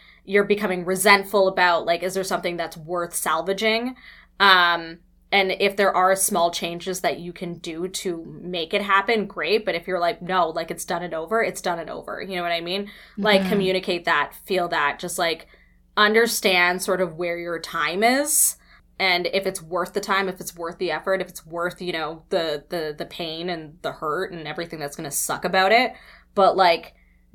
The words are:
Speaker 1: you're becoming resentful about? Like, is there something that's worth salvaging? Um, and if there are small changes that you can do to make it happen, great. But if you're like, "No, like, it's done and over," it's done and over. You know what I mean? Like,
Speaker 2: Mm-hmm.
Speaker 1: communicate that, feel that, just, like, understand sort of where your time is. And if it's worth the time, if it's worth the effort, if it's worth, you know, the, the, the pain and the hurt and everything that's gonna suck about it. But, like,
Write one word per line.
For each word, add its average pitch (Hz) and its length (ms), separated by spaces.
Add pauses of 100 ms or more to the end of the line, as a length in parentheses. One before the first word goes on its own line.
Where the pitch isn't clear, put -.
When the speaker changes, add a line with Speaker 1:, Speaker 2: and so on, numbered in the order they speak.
(260)
Speaker 1:
you're 202 180
becoming 202 420
resentful 196 640
about? 180 380
Like, 170 180
is 185 100
there 190 100
something 175 320
that's 165 220
worth 170 380
salvaging? 202 800 (440)
Um, 175 600 (340)
and 190 260
if 196 160
there 202 200
are 185 200
small 175 360
changes 170 500
that 160 180
you 175 140
can 170 220
do 170 340
to 165 520
make 175 320
it 208 80
happen, 202 440
great. 185 400
But 175 100
if 170 120
you're 180 120
like, 170 220
"No, 180 280
like, 165 220
it's 165 140
done 175 180
and 165 100
over," 165 300
it's 185 180
done 175 180
and 160 100
over. - 320
You 185 160
know 175 60
what 170 100
I 170 80
mean? 190 280 (280)
Like, 202 240
Speaker 2:
Mm-hmm. 190 80
Speaker 1:
communicate 185 560
that, 147 280 (120)
feel 180 240
that, 147 300
just, 175 200
like, 165 280 (500)
understand 208 840
sort 185 200
of 170 140
where 170 220
your 170 220
time 165 440
is. 285 520 (420)
And 180 300
if 190 180
it's 190 160
worth 170 320
the 208 80
time, 196 280
if 180 100
it's - 160
worth 170 220
the 175 140
effort, 180 300
if 180 60
it's - 180
worth, 170 360
you 180 120
know, 160 360
the, 165 400
the, 156 280
the - 80
pain 165 440
and 160 320
the 160 100
hurt 165 400
and 160 160
everything 165 320
that's - 160
gonna 151 160
suck - 340
about 190 260
it. 240 220 (420)
But, 190 200
like, 170 400 (400)